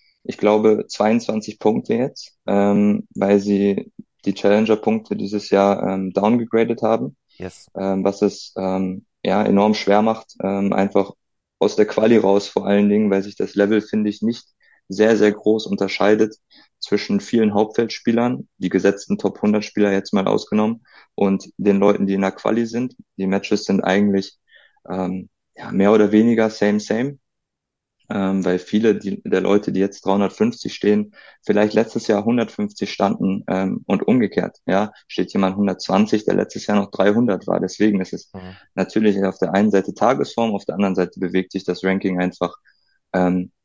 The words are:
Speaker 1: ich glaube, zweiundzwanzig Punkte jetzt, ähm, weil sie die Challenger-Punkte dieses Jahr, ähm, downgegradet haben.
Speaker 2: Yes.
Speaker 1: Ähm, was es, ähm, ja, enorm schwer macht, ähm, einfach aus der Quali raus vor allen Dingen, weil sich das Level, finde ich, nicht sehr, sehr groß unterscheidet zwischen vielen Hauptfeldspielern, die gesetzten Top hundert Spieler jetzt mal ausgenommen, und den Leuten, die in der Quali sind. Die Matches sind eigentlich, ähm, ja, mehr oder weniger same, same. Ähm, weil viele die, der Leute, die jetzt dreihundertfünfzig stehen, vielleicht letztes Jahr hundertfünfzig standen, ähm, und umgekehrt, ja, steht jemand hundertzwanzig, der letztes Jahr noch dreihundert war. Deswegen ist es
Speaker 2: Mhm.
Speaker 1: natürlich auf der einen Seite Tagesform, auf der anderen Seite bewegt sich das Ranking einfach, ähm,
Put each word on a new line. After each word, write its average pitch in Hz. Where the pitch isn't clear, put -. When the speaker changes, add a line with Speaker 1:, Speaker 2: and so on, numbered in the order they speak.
Speaker 1:
ich -
glaube, 107
zweiundzwanzig 110
Punkte -
jetzt, -
ähm, 101
weil 98
sie 101
die 101
Challenger-Punkte 107
dieses 101
Jahr, 98
ähm, 95
downgegradet 113
haben. 117
Speaker 2:
Yes. -
Speaker 1:
Ähm, 95
was 98
es, -
ähm, 95
ja, 98
enorm 101
schwer 104
macht, 110
ähm, 98
einfach 98
aus -
der 107
Quali 110
raus 101
vor 98
allen 101
Dingen, 104
weil 98
sich 101
das -
Level, 104
finde 107
ich, 101
nicht 117
sehr, 107
sehr 104
groß 107
unterscheidet 101
zwischen 101
vielen 110
Hauptfeldspielern, 117
die 92
gesetzten 98
Top -
hundert 107
Spieler 104
jetzt 98
mal 98
ausgenommen, 107
und 98
den 98
Leuten, 101
die 98
in 98
der 95
Quali 113
sind. 120
Die 98
Matches 190
sind 98
eigentlich, 98
ähm, 92
ja, -
mehr 98
oder 104
weniger 110
same, 104
same. 123
Ähm, 95
weil 90
viele 107
die, 98
der 92
Leute, 98
die 95
jetzt -
dreihundertfünfzig 101
stehen, 104
vielleicht 208
letztes -
Jahr 104
hundertfünfzig 110
standen, 98
ähm, 95
und -
umgekehrt, 110
ja, 98
steht -
jemand 95
hundertzwanzig, 101
der 95
letztes -
Jahr 104
noch 101
dreihundert 104
war. 87
Deswegen 98
ist 92
es -
Speaker 2:
Mhm. 92
Speaker 1:
natürlich 98
auf 95
der 85
einen 104
Seite 95
Tagesform, 117
auf 98
der -
anderen 95
Seite 90
bewegt 92
sich 92
das 90
Ranking 95
einfach, 90
ähm, 92